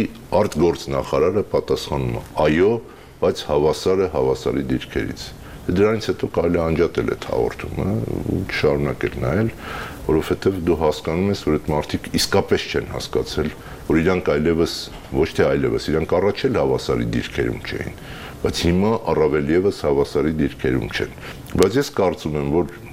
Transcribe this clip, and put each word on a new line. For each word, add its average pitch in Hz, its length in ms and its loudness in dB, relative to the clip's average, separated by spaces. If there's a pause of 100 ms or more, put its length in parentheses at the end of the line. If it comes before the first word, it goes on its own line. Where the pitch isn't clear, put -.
(340)
արտգործնախարարը 87 1200 2
պատասխանում 65 680 -2
է. - 60 -8 (180)
«Այո, 82 300 4 (500)
բայց 87 240 0
հավասարը 78 640 2
հավասարի 65 560 0
դիրքերից»։ - 640 -4 (340)
Դե - 160 -2
դրանից 107 320 2
հետո 104 240 -2
կարելի 85 240 2
է 82 60 2
անջատել 82 500 2
այդ - 160 -8
հաղորդումը - 580 -2 (460)
ու 90 80 0
չշարունակել 71 800 0
նայել, 95 320 0 (480)
որովհետև - 640 2
դու 82 180 4
հասկանում 80 480 0
ես, 98 160 -2
որ 76 140 2
այդ - 100 -8
մարդիկ - 480 -2
իսկապես - 560 2
չեն 62 180 -2
հասկացել, - 580 -2 (320)
որ 80 200 2
իրանք 90 320 2
այլևս, 80 400 2 (400)
ոչ 78 160 2
թե 85 180 2
այլևս, 67 460 0
իրանք 80 240 2
առաջ 98 260 0
էլ 123 160 2
հավասարի 64 540 0
դիրքերում 60 500 -2
չէին, - 340 -8 (460)
բայց - 160 -2
հիմա 92 320 4 (220)
առավել 73 400 2
ևս 95 300 2
հավասարի 71 500 2
դիրքերում 65 560 0
չեն։ - 280 -6 (340)
Բայց 101 280 4
ես 139 140 -2
կարծում 85 460 0
եմ, 71 140 0
որ 82 200 0 (200)